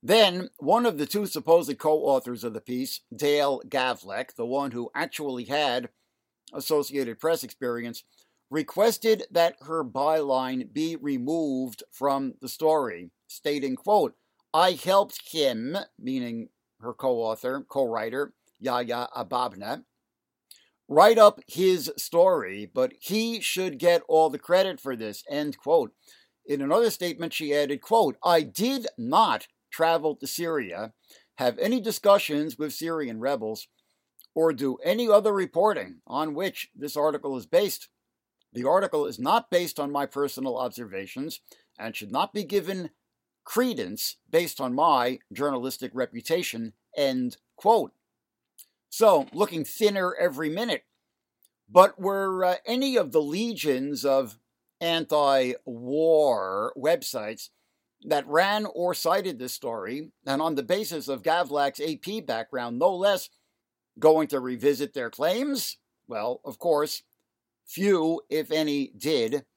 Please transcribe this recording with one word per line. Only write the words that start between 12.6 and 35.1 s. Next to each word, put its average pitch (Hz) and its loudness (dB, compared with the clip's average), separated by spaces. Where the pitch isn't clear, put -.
stating, 139 -4
quote, 190 2
"I 180 4
helped 190 0
him," 135 0
meaning 120 -6
her 117 -10
co-author, 123 -2
co-writer, 120 -4
Yahya 120 -2
Ababna, 120 -4
"write 202 8
up 208 10
his 175 0
story, 135 2
but 127 -2
he 226 -2
should 185 -4
get 170 4
all 160 4
the 147 -6
credit 185 2
for 135 -6
this," 110 -8
end 147 -4
quote. 147 2
In 143 -4
another 175 2
statement, 170 -6
she 147 -4
added, 143 -2
quote, 208 2
"I 170 6
did 220 -2
not 131 2
travel 165 0
to 131 -12
Syria, 113 -6
have 123 0
any 240 0
discussions 196 2
with 147 -6
Syrian 151 -6
rebels, 113 -4
or 160 2
do 135 -2
any 214 0
other 214 6